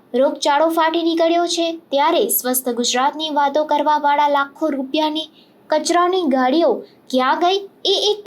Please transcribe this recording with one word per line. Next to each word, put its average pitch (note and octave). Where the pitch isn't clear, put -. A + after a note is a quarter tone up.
રોગચાળો C#4+
ફાટી E4
નીકળ્યો E4
છે, E4+
ત્યારે D4+
સ્વસ્થ B3+
ગુજરાતની C#4+
વાતો D4
કરવાવાળા D4
લાખો C#4+
રૂપિયાની D4+
કચરાની F4
ગાડીઓ C4
ક્યાં C4
ગઈ, F#4
એ G4
એક G#4